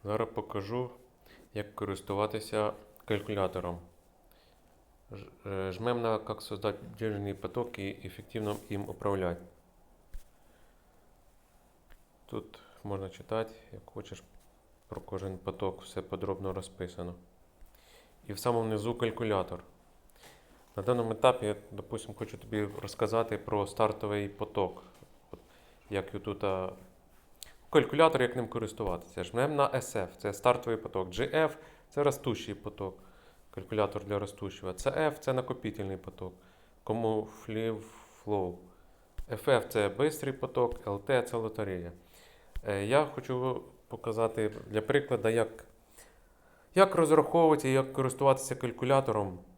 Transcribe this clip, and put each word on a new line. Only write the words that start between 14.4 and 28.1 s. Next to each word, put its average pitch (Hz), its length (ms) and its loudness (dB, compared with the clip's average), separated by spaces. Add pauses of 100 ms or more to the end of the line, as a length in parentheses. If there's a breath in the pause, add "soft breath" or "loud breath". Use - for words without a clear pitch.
про - 140 -10
кожен 95 360 -8
поток 95 440 -4
все - 200 -8
подробно 95 520 -4
розписано. 90 600 -8 (1120 soft breath)
І 104 60 -8
в 98 60 -8
самому 117 300 2
низу 110 260 0
калькулятор. 107 680 -2 (1120 loud breath)
На 98 80 -4
даному 120 280 2
етапі 123 340 6
я, 104 100 2 (160)
допустим, 107 440 -10
хочу - 220 -8
тобі 107 300 0 (140)
розказати 110 560 0
про 101 300 0
стартовий 104 600 0
поток. 98 540 -2 (480)
От - 80 -16 (500 soft breath)
як 98 240 -2
його 101 120 -8
тут, 101 180 -2
а, 95 300 0 (960 loud breath)
калькулятор, 151 520 6